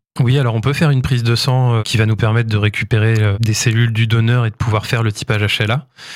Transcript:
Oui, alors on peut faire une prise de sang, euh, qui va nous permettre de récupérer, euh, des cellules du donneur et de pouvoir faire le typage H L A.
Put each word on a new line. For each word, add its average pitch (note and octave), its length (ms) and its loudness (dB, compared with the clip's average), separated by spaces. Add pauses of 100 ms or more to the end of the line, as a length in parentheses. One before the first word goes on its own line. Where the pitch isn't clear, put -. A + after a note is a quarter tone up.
(200)
Oui, B2+ 180 2
alors B2 160 0
on A2 80 -2
peut C3+ 100 0
faire D3+ 160 2
une C3+ 140 2
prise B2 200 -2
de A#2 140 2
sang, B2+ 380 0
euh, A2+ 80 0
qui G#2+ 160 -2
va A2 80 2
nous A2 100 0
permettre A2+ 320 0
de G#2+ 80 -2
récupérer, G#2+ 640 0
euh, G#2 200 2
des A2 140 0
cellules A#2 400 0
du A2+ 140 0
donneur A2+ 400 0
et A2 40 -2
de G#2+ 60 -20
pouvoir A2 300 -2
faire A2+ 160 -2
le A2 100 -2
typage G#2+ 300 -4
H G#2 220 -2
L G#2 80 0
A. C#3 160 -4 (280)